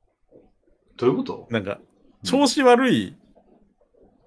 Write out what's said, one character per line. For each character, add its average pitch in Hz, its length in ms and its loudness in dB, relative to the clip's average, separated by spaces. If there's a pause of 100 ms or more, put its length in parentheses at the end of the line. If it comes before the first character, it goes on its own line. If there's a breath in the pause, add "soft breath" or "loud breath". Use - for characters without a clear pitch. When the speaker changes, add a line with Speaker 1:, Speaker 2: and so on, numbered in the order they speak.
(960)
Speaker 1:
ど 120 100 -2
う - 40 4
い - 20 0
う 202 40 -2
こ 262 60 -4
と？ - 260 -12
Speaker 2:
な 113 120 -4
ん - 20 -10
か、 98 180 -10
Speaker 1:
う - 460 -20
ん。 - 20 -6
Speaker 2:
調 285 160 2
子 277 160 -2
悪 247 320 4
い 104 220 -4 (1120)